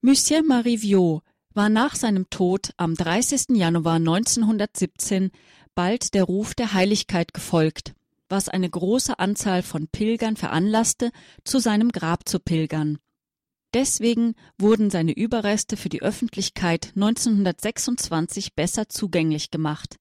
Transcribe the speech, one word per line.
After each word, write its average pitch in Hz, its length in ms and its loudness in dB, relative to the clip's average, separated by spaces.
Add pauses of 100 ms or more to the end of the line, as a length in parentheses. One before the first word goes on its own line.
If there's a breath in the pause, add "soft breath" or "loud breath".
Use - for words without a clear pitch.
Monsieur 277 400 4
Marie 240 400 2
Viau 185 400 4 (320)
war 208 140 2
nach 220 280 2
seinem 202 340 0
Tod 185 460 -2
am 170 180 -2
dreißigsten 233 640 0
Januar 165 420 2
neunzehnhundertsiebzehn 196 1300 0 (440 soft breath)
bald 190 400 -2
der 190 100 4
Ruf 196 300 -4
der 220 200 -4
Heiligkeit 190 600 0
gefolgt, - 600 -2 (340)
was 196 200 -2
eine 185 220 -2
große 202 480 -2
Anzahl 190 440 0
von - 260 -6
Pilgern 220 480 -2
veranlasste, 220 760 0 (340 loud breath)
zu - 140 0
seinem 220 320 2
Grab 165 380 -4
zu 185 100 -2
pilgern. 156 600 -2 (760)
Deswegen 233 600 0 (240 soft breath)
wurden 208 320 4
seine 165 220 0
Überreste 214 640 -2
für - 120 -8
die - 140 -6
Öffentlichkeit 190 920 -4
neunzehnhundertsechsundzwanzig 202 1600 -2
besser 180 340 -2
zugänglich 160 640 -2
gemacht. 151 500 -6